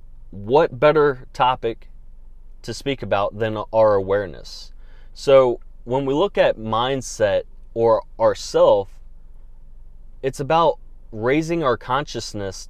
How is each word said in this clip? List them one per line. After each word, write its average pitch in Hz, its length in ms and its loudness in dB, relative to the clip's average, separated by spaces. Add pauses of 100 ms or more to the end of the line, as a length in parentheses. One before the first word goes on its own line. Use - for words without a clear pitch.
(320)
what 117 480 2
better 147 540 4
topic 123 560 -2 (720)
to 117 120 -10
speak 135 300 -6
about 101 340 -2
than 110 220 -2 (120)
our 110 220 6
awareness. 95 800 -2 (420)
So 135 460 6 (240)
when 131 240 -2
we 135 80 0
look 196 200 0
at 160 220 4
mindset 110 840 0 (320)
or 113 260 4 (180)
ourself, 113 800 2 (1300)
it's 135 160 -6
about 160 400 2 (320)
raising 156 520 -2
our 120 140 2
consciousness 113 920 -6